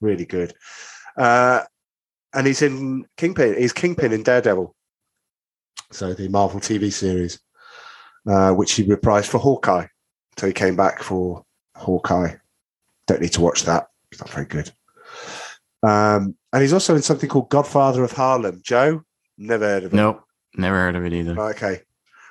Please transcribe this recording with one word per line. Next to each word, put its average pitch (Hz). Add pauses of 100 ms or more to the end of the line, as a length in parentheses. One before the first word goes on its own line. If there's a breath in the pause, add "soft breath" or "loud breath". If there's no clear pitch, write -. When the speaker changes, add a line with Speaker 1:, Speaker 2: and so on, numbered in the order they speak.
Speaker 1:
Really 101
good. 87 (640 loud breath)
Uh, 123 (720)
and 135
he's 139
in 131 (100)
Kingpin. 143
He's 120
Kingpin 156
in 110
Daredevil. 107 (1200)
So 92
the 95
Marvel 98
T 110
V 104
series, 92 (880 loud breath)
uh, 95
which 92
he 107
reprised 104
for -
Hawkeye. 101 (520)
So 101
he 95
came 92
back 95
for 90 (300)
Hawkeye. 90 (720)
Don't 92
need 85
to -
watch 85
that. 85 (240)
It's -
not -
very -
good. - (1120 loud breath)
Um, 104 (160)
and 131
he's 139
also 185
in 143
something 147
called 131
Godfather 139
of 120
Harlem. 120
Joe? 147 (360)
Never 107
heard 98
of 92
it. -
Speaker 2:
Nope. 107 (320)
Never 95
heard 90
of 87
it 87
either. 85
Speaker 1:
Right, 107
okay. 98 (480 soft breath)